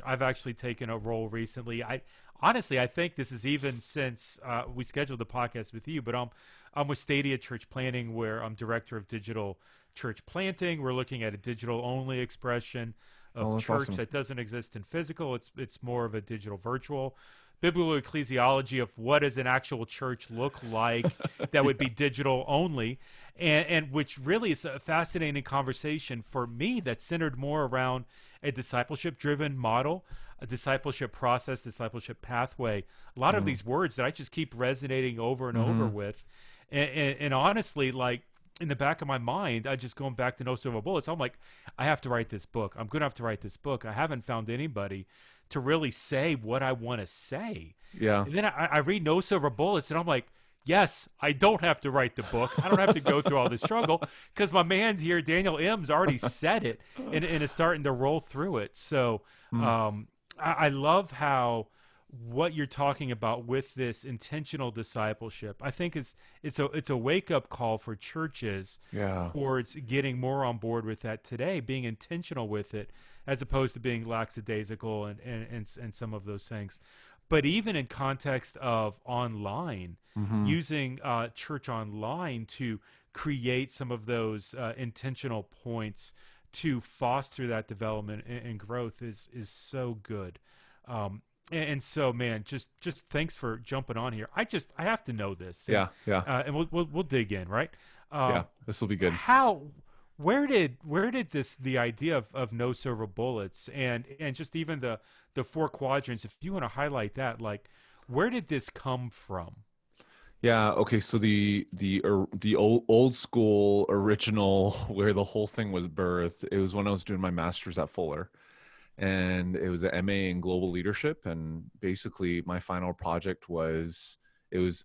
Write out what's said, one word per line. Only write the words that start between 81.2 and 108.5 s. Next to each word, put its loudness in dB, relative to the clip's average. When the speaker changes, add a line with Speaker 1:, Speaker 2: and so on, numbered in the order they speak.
Speaker 1:
church -8
online -4
to -4
create 0
some -8
of -6
those, -2
uh, -4
intentional -6
points -8
to -2
foster -2
that -2
development -4
and, -8
and -8
growth -6
is, -12
is -10
so -6
good. -8
Um, -6
and, -2
and -4
so, 0
man, -2
just, -10
just -8
thanks -2
for -4
jumping -6
on -2
here. -6
I 2
just, -6
I -6
have 0
to -6
know -4
this. -14
And, 2
Speaker 2:
Yeah, 6
yeah. 4
Speaker 1:
uh, 0
and -2
we'll, 0
we'll, 0
we'll -2
dig 0
in, -4
right? 0
Um, 2
Speaker 2:
Yeah, 2
this -6
will 2
be 0
good. 4
Speaker 1:
how, 6
where 4
did, 4
where 0
did -2
this, -4
the -2
idea 0
of, -2
of -4
No 0
Silver -4
Bullets -4
and, -2
and -4
just -10
even -4
the, -2
the 0
four -2
quadrants, -2
if -16
you -6
wanna -2
highlight -2
that, -2
like, -6
where 2
did -2
this -2